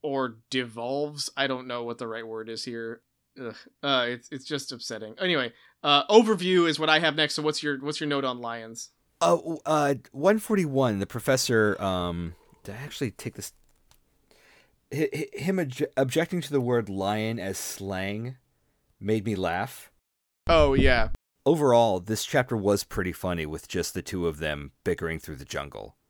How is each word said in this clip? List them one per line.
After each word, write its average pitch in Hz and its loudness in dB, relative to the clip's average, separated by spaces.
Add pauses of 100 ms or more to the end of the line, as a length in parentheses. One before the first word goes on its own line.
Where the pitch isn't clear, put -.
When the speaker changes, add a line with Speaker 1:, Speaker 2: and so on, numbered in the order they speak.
Speaker 1:
or 131 -2 (120)
devolves. 131 -4
I 139 2
don't 127 -4
know 120 -6
what 117 -8
the 123 -8
right 113 -8
word 110 -10
is 110 -8
here. 117 -8 (380)
Ugh. 117 -10 (280)
Uh, 131 2
it's, 123 -8
it's 135 -12
just 139 -6
upsetting. 110 -10
Anyway, 147 0 (300)
uh, 147 4
overview 185 8
is 151 0
what 156 0
I 156 6
have 156 2
next. 151 0
So 151 -4
what's 151 0
your, 147 -2
what's 147 -6
your 156 -4
note 139 0
on 123 -4
lions? 113 -10 (320)
Speaker 2:
Uh, 170 6
w-, 165 -6
uh, 147 2 (180)
one 190 2
forty-one, 135 0
the 98 0
professor, 117 2
um, 87 -2 (300)
did 101 -12
I 117 -12
actually 135 -6
take - -12
this? - -12 (1400)
Hi-, 143 0
hi-, 156 -6
him 185 -2
obje-, 147 -2
objecting 165 0
to - -10
the 139 2
word 120 0
lion 107 -2
as 95 -6
slang 98 -6 (640)
made 104 0
me 110 0
laugh. 92 -4 (560)
Speaker 1:
Oh, 151 6
yeah. 127 6 (380)
Speaker 2:
Overall, 120 6
this 104 -4
chapter 127 0
was 101 2
pretty 92 -4
funny 87 -4
with 78 -8
just - -4
the 90 -4
two 87 -4
of 76 -4
them 73 -4 (120)
bickering 82 -2
through 78 -12
the 67 -14
jungle. 62 -10 (140)